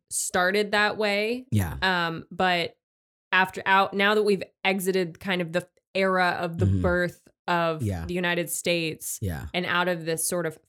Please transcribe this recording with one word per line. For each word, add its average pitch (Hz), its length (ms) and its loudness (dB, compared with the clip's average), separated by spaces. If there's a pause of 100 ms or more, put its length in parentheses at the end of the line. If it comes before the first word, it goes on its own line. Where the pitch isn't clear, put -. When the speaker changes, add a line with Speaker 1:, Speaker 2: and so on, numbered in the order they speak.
Speaker 1:
started 190 640 0
that 208 260 2
way. 214 540 -2
Speaker 2:
Yeah. 190 300 0
Speaker 1:
Um, 170 500 0
but 175 440 0 (560)
after 185 340 2
out, 190 280 4
now 196 220 2
that 214 80 4
we've 196 200 2 (220)
exited 185 540 0
kind 185 220 -2
of 160 120 -6
the 175 120 -2 (300)
era 185 460 2
of 170 160 -4
the - 80 4
Speaker 2:
Mm-hmm. 190 160 2
Speaker 1:
birth 180 400 0 (260)
of 165 360 0
Speaker 2:
Yeah. 98 220 -2
Speaker 1:
the 175 80 -6
United 175 360 -2
States - 720 -4
Speaker 2:
Yeah. 160 320 -4
Speaker 1:
and 180 120 -2
out 175 220 0
of 165 180 -2
this 160 220 -2
sort 175 180 -2
of 156 120 -6 (120)